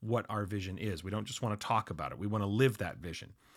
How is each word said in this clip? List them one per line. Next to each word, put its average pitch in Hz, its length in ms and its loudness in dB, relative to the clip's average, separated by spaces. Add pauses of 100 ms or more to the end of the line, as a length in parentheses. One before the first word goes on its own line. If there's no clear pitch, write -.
what 113 280 0
our 104 160 0
vision 95 320 -2
is. 90 260 -2
We 95 80 -4
don't 107 160 0
just - 140 -6
want 104 180 0
to - 80 -6
talk 110 220 4
about 76 240 -4
it. 62 60 -10
We 98 80 -2
want 104 160 2
to 98 60 2
live 113 300 6
that 92 200 -4
vision. - 340 -8 (240)